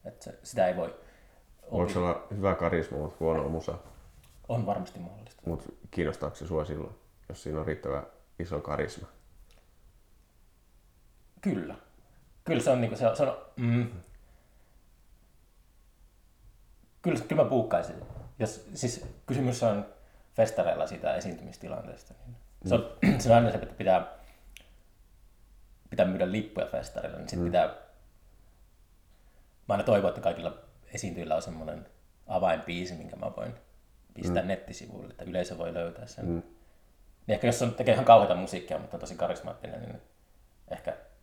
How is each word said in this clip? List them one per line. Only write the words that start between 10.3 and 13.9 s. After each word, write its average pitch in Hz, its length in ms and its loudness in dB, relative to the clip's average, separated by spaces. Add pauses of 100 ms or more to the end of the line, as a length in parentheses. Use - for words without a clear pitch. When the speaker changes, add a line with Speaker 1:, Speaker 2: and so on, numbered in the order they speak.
Speaker 1:
Kyllä. 95 340 -2 (680)
Kyllä 147 180 2
se - 80 4
on 123 120 6
niinku, 113 160 0
se 120 100 4
on, 113 100 4
se 147 60 4
on, 131 140 0 (180)
mm. 117 360 2 (3000)